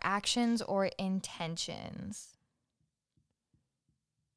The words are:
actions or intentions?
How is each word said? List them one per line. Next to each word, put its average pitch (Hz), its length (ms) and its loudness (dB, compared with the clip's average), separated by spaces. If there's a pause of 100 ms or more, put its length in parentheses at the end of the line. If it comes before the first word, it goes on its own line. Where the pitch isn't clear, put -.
actions 226 600 2
or 196 240 2 (120)
intentions? - 1400 -4 (2000)